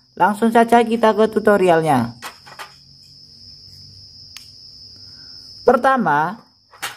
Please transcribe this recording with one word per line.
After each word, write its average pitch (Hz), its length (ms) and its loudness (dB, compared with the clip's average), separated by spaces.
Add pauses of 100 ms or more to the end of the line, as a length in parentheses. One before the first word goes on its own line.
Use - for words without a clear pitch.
(160)
Langsung 208 320 0
saja 233 320 4
kita 226 320 0
ke 214 160 0
tutorialnya. 165 880 0 (3500)
Pertama, 226 720 -2 (560)